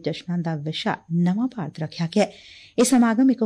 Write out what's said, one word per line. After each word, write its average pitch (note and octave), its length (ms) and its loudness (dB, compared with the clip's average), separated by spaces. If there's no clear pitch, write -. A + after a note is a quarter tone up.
ਜਸ਼ਨਾਂ F3 340 -4
ਦਾ E3 180 -4
ਵਿਸ਼ਾ D#3 400 -4
ਨਵਾਂ F3+ 360 0
ਭਾਰਤ F3 320 -10
ਰੱਖਿਆ D#3+ 260 -6
ਗਿਆ F#3+ 180 0
ਹੈ। - 80 -4
ਇਹ B3 60 4
ਸਮਾਗਮ A#3+ 460 4
ਇੱਕ A3+ 160 0